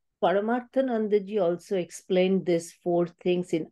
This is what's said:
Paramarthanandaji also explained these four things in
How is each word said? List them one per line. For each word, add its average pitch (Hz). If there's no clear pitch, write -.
Paramarthanandaji 214
also 175
explained 185
these 170
four 175
things 180
in 165